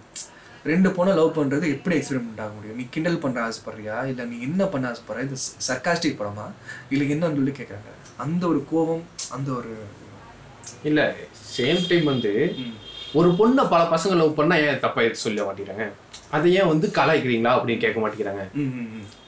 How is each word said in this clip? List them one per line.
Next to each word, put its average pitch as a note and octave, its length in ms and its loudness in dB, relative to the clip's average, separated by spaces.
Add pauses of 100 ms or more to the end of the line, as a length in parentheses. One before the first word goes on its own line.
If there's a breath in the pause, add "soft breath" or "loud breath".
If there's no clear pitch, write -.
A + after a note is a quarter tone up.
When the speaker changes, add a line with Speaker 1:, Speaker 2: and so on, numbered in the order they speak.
(640 loud breath)
Speaker 1:
ரெண்டு F3+ 240 4
பொண்ணை F3+ 260 2
லவ் D#3 240 4
பண்றது C#3+ 320 0
எப்படி D#3+ 260 0
எக்ஸ்பெரிமெண்ட் A#2+ 440 -2
ஆக G#2+ 140 -6
முடியும்? G#2 220 -12
நீ B2+ 140 -8
கிண்டல் E3 280 -2
பண்ற B2 220 -2
ஆசைப்படுறியா, A2 560 -6 (100)
இல்ல B2 180 -6
நீ A#2+ 160 -10
என்ன E3+ 240 0
பண்ண C3 240 -2
ஆசைப்படுற, A2+ 340 -6
இது C3+ 140 -6 (320)
சர்காஸ்டிக் C3+ 520 -2
படமா, G#2 260 -6 (440 loud breath)
இல்ல C#3+ 240 0
என்னன்னு D#3 240 0
சொல்லி C#3 120 2
கேக்குறாங்க. A2+ 420 -12 (240)
அந்த E3 300 -2
ஒரு D3 260 0
கோவம், E3 320 0 (260)
அந்த C3+ 220 -6
ஒரு A#2 220 -8 (1080)
Speaker 2:
இல்ல, D3 320 2 (420)
சேம் E3+ 320 0
டைம் E3+ 160 4
வந்து B2 540 0
Speaker 1:
ம். A#2+ 160 -8 (380)
Speaker 2:
ஒரு E3+ 160 6
பொண்ணை A3+ 400 6
பல E3+ 140 6
பசங்க E3+ 340 2
லவ் D#3 180 4
பண்ணா D#3 220 4
ஏன் D3 240 2
தப்பா A#2+ 200 0
எடுத்து A2+ 200 2
சொல்ல G#2 220 -2
மாட்டேங்கிறாங்க? G2 420 -6 (460)
அதை F3 240 4
ஏன் F#3+ 120 4
வந்து D#3+ 280 2
கலாய்க்கிறீங்களா B2+ 580 4
அப்படின்னு A#2+ 260 2
கேட்க A2 220 0
மாட்டேங்கிறாங்க. G#2 420 -2 (100)
Speaker 1:
ம், C#3+ 80 -4
ம், B2+ 320 -4
ம். A2 140 -12 (220)